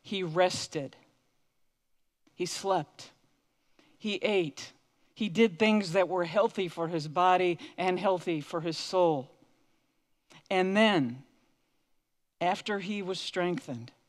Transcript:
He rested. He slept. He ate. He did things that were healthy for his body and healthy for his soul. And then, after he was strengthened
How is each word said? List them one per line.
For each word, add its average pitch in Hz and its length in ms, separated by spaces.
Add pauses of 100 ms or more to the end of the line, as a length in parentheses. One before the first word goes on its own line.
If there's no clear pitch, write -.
He 190 200
rested. 165 720 (1400)
He 180 100
slept. - 680 (840)
He 208 200
ate. 185 560 (420)
He 208 140
did 180 300
things 214 340
that 180 160
were 175 160
healthy 196 440
for 165 200
his 156 200
body 180 500 (200)
and 180 200
healthy 180 420
for 165 200
his 165 160
soul. 165 540 (1200)
And 190 260
then, 151 460 (1160)
after 202 400
he 202 200
was 185 180
strengthened 147 760 (160)